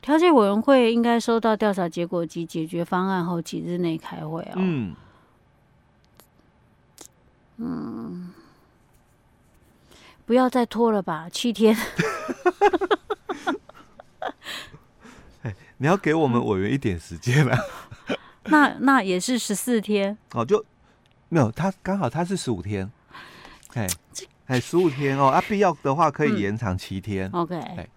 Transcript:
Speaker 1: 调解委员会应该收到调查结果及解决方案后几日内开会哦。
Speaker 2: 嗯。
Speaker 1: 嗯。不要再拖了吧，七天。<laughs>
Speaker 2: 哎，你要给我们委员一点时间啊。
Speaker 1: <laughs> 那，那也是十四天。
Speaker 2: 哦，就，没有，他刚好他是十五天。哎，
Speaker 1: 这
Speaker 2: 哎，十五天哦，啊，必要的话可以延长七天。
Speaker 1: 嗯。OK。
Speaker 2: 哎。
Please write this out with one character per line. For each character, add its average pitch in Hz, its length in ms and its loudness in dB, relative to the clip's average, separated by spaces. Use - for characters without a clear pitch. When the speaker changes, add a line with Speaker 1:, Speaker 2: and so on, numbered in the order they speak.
Speaker 1:
调 302 180 2
解 349 120 6
委 233 140 8
员 202 160 2
会 240 320 6
应 233 80 2
该 233 180 2
收 226 200 0
到 220 180 2
调 208 160 0
查 180 160 -2
结 170 160 -4
果 170 180 -4
及 165 220 -6
解 160 180 -6
决 170 220 -4
方 185 220 -2
案 185 180 0
后 175 160 -4
几 165 200 -8
日 175 180 -6
内 165 180 -2
开 175 200 -12
会 160 260 -8
哦。 - 140 -14
Speaker 2:
嗯。 147 380 -2
Speaker 1:
嗯。 180 720 -10
不 233 80 4
要 254 120 4
再 247 160 2
拖 226 280 2
了 202 100 0
吧， 165 300 -8
七 240 200 -2
天。 220 240 6
<laughs> 220 60 -4
Speaker 2:
哎， 101 140 -8
你 131 100 0
要 190 100 4
给 156 160 0
我 160 140 2
们 120 180 2
委 101 140 0
员 104 120 0
一 135 60 0
点 95 220 -2
时 - 180 -14
间 135 320 2
啊。 123 80 2
Speaker 1:
<laughs> - 440 -10
那， 294 360 4
那 262 200 4
也 185 180 0
是 240 200 -2
十 208 160 -2
四 233 260 0
天。 202 340 0
Speaker 2:
哦， 117 120 0
就， 208 180 2
没 170 100 2
有， 113 120 4
他 185 300 -2
刚 196 160 -4
好 156 100 0
他 160 160 -2
是 180 140 -4
十 131 140 -4
五 90 100 -2
天。 95 260 -6
哎， 117 140 -4
Speaker 1:
这 - 100 -14
Speaker 2:
哎， 127 140 0
十 160 180 -2
五 180 100 4
天 135 300 -2
哦， 139 120 6
啊， 165 200 4
必 208 80 0
要 185 240 2
的 139 140 0
话 160 160 2
可 147 160 0
以 196 120 0
延 101 160 -2
长 98 220 -2
七 95 240 -8
天。 95 320 -4
Speaker 1:
嗯。 175 80 -2
OK。 170 140 -6
Speaker 2:
哎。 156 420 -12